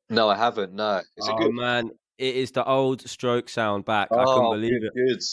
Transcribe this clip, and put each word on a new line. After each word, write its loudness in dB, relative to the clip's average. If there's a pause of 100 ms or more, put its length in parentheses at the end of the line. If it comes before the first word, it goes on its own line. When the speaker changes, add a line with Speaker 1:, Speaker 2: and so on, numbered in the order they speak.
Speaker 1:
No, 2
I 4
haven't. -2
No. -2 (160)
Is -8
it -2
Speaker 2:
Oh, -2
Speaker 1:
good? 2
Speaker 2:
man, -2 (280)
it -2
is -2
the -2
old 2
Stroke -2
sound -2
back. 0
I 4
couldn't 4
Speaker 1:
Oh, 2
Speaker 2:
believe 0
Speaker 1:
good, 0
Speaker 2:
it. -6
Speaker 1:
good. 0 (120)